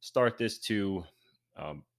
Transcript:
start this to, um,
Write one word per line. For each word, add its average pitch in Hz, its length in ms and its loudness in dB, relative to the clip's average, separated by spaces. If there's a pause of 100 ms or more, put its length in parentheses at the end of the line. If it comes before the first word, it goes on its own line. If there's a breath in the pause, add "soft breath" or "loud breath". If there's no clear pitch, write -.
start 123 380 2
this 113 220 -2
to, 98 440 0 (500 soft breath)
um, 73 280 -10 (160)